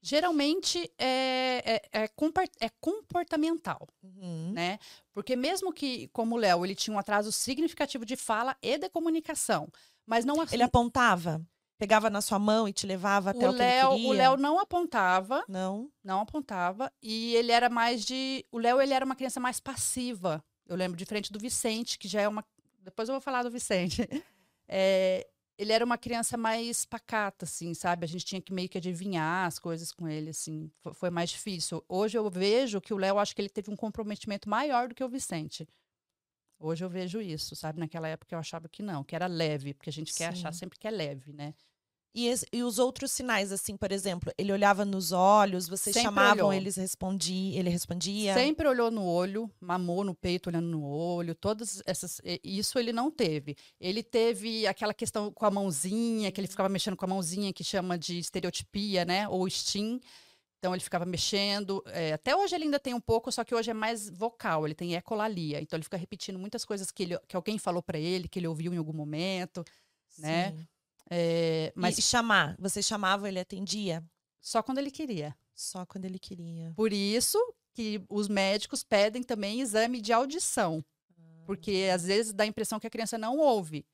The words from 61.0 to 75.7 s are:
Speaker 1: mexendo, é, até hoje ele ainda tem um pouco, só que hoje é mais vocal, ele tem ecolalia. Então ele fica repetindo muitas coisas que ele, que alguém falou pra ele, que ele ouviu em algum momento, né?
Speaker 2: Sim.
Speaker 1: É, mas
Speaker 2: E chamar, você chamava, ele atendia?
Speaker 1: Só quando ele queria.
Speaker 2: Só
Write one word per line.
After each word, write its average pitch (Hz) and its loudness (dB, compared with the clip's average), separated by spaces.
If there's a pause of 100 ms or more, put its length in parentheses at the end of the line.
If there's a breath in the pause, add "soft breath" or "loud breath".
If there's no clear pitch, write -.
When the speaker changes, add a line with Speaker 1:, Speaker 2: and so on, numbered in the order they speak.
Speaker 1:
mexendo, 196 0
é, 160 -2
até 247 0
hoje 381 2
ele 320 -2
ainda 285 2
tem 254 -4
um 240 -2
pouco, 226 0
só 240 -2
que 233 -2
hoje 226 0
é - -2
mais 220 -2
vocal, 180 -2
ele 151 -2
tem 175 -4
ecolalia. 180 -2
Então 156 -6
ele 160 -4
fica - -8
repetindo 190 -8
muitas 208 -8
coisas 196 -6
que - -6
ele, 175 -4
que - -16
alguém 208 -2
falou 175 -2
pra - -6
ele, 175 -2
que - -6
ele 175 -2
ouviu 165 -2
em 180 -2
algum 160 -4
momento, 165 -4 (520 soft breath)
né? 165 0
Speaker 2:
Sim. 160 -12 (440)
Speaker 1:
É, 165 0
mas 180 0
Speaker 2:
E - 0
chamar, 202 4
você 196 -2
chamava, 202 0
ele 190 -4
atendia? 185 -4 (380)
Speaker 1:
Só - 0
quando 262 -2
ele 277 -2
queria. 185 -6 (180)
Speaker 2:
Só - -8